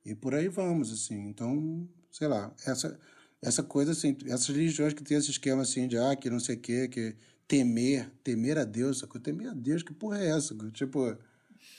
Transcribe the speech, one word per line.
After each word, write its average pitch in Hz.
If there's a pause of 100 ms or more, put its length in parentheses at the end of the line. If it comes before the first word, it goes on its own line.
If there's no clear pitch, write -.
E 107
por 131
aí 160
vamos, 170
assim. 104
Então, 151 (220)
sei 151
lá, 110 (100)
essa, - (420)
essa -
coisa, 147
assim, 147 (100)
essas 123
religiões 151
que 147
tem 147
esse 143
esquema, 135
assim, 127
de, 120
ah, 135
que 135
não 120
sei 117
o -
quê, 123
que 113 (320)
temer, 123 (120)
temer 127
a 131
Deus, 123
sacou? -
Temer 175
a 220
Deus, 143
que 151
porra 202
é 180
essa, 156
sacou? 107
Tipo, 131 (600)